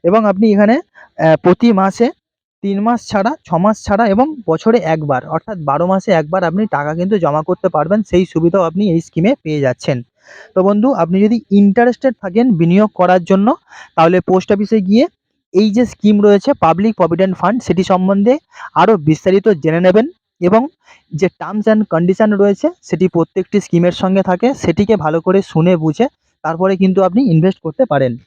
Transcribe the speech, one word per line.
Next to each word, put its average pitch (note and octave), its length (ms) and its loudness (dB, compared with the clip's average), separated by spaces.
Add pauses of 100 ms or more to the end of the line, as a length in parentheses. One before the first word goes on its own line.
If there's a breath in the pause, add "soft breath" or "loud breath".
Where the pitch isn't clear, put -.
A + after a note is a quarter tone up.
এবং G#3 240 0
আপনি G3+ 260 2
এখানে, G#3 260 2
আহ, - 580 -4
প্রতি G#3+ 360 2
মাসে, G3 380 0 (520)
তিন G3 180 -4
মাস A3+ 280 -2
ছাড়া, G#3 240 -2 (120)
ছ - 80 -20
মাস G3 320 0
ছাড়া G#3+ 220 0
এবং G#3+ 200 0 (200)
বছরে A3+ 320 0
একবার, D3+ 500 -2
অর্থাৎ E3+ 300 -8
বারো D3 280 -2
মাসে F#3+ 260 -2
একবার E3 320 -2
আপনি F#3+ 220 -2
টাকা D3 280 -6
কিন্তু F#3+ 240 -2
জমা D#3 240 -2
করতে F3+ 260 -4
পারবেন, E3+ 340 -2
সেই F3+ 240 0
সুবিধাও E3+ 360 0
আপনি F3 280 -2
এই E3 100 0
স্কিমে F#3 320 -2 (100)
পেয়ে D3+ 180 -6
যাচ্ছেন। B2+ 420 -2 (520 loud breath)
তো F#3+ 80 2
বন্ধু, G#3 300 2
আপনি F3 300 0
যদি G#3+ 180 2 (100)
ইন্টারেস্টেড A3+ 720 2
থাকেন G3+ 280 -2
বিনিয়োগ F3+ 440 2
করার F3+ 300 2
জন্য, G3 300 2 (400 loud breath)
তাহলে F3 260 4
পোস্ট F#3 320 -2
অফিসে G#3 280 0
গিয়ে G#3 240 2 (480)
এই G#3 180 2
যে A3+ 160 0
স্কিম G#3 360 0
রয়েছে G#3 300 2
পাবলিক F#3 440 0
প্রভিডেন্ট F3 400 0
ফান্ড, A3 260 -2
সেটি F#3 200 -2
সম্বন্ধে G3 560 0 (360 loud breath)
আরও F#3+ 220 4
বিস্তারিত F3+ 520 0
জেনে D#3+ 320 0
নেবেন F#3 260 2 (340)
এবং A3 280 2 (440 soft breath)
যে E3+ 160 -2 (120)
terms G3 240 -6
and G#3+ 220 2
condition F#3 500 0
রয়েছে G3+ 320 0 (140)
সেটি F3 260 -2
প্রত্যেকটি F3 520 -2
স্কিমের F3 320 0
সঙ্গে F#3+ 300 -2
থাকে, F#3+ 320 -2
সেটিকে G#3 420 -2
ভালো D#3 240 -2
করে F#3+ 220 0
শুনে F3 340 0
বুঝে D#3+ 300 -2 (360)
তারপরে F3+ 340 -2
কিন্তু F#3+ 260 2
আপনি F#3 200 0
ইনভেস্ট F3+ 380 0
করতে E3 240 -4
পারেন। C3+ 280 -2 (140)